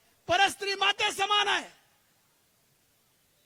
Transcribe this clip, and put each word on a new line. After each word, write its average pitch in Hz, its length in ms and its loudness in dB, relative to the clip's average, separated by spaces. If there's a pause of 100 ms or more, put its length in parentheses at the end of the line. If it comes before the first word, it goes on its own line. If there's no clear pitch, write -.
(280)
"परस्त्री 392 460 0
माते 403 380 0
समान 403 360 0
आहे, 359 200 -2 (1800)